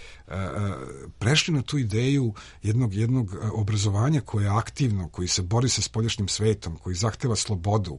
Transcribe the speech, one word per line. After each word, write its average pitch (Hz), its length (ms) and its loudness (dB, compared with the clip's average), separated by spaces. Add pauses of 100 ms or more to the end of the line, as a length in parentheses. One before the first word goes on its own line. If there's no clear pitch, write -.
(1200)
prešli 156 340 2
na 135 80 2
tu - 160 -4
ideju 123 560 2 (300)
jednog, 107 300 2
jednog, 113 400 0
e, 107 200 -6
obrazovanja 107 680 2
koje 104 220 0
je 101 60 2
aktivno, 101 600 0
koji 90 180 -4
se - 140 0
bori 117 280 2
sa - 120 0
spoljašnjim 110 460 0
svetom, 104 500 0
koji 92 180 -6
zahteva 110 400 0
slobodu, 95 640 0